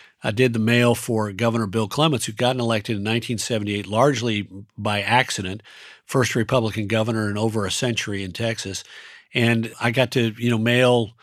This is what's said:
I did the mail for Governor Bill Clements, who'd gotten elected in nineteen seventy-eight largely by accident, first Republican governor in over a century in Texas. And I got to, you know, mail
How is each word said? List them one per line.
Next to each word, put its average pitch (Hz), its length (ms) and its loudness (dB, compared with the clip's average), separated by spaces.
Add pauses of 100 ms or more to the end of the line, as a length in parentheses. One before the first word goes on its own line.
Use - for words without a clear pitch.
(220)
I 123 80 -2
did 120 220 2
the 117 60 -2
mail 120 360 4
for 110 380 -2
Governor 113 340 0
Bill 104 220 -2
Clements, 147 380 0
who'd 110 100 -10
gotten 123 240 0
elected 113 380 -2
in 101 40 -6
nineteen 113 360 -2
seventy-eight 104 480 -4
largely 113 640 0 (260)
by 104 240 -2
accident, 104 640 0 (420)
first 131 300 0
Republican 110 540 0
governor 110 420 0
in 104 80 -2
over 110 260 0
a 92 80 -4
century 107 500 -2
in 92 100 -8
Texas. 110 520 -6 (480)
And 117 480 2
I 117 100 0
got 120 220 2
to, 113 260 0
you 120 120 0
know, 117 80 2
mail 120 640 4